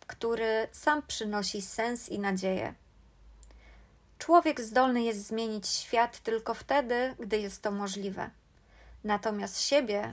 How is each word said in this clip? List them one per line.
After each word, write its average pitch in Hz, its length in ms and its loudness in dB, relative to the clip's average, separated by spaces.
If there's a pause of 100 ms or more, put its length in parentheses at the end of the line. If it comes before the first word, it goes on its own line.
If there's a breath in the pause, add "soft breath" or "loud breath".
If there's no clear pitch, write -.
który 220 680 -2
sam 302 300 2
przynosi 208 600 -4
sens 240 460 0
i 208 100 -6
nadzieję. 190 560 -2 (1400 soft breath)
„Człowiek 330 420 6
zdolny 240 420 4
jest 214 240 0
zmienić 220 420 -4
świat - 500 0
tylko 226 360 -2
wtedy, 254 680 0
gdy 214 180 -2
jest 202 240 -4
to 208 80 -2
możliwe. 202 600 -4 (760 soft breath)
Natomiast 208 560 -2
siebie 220 520 2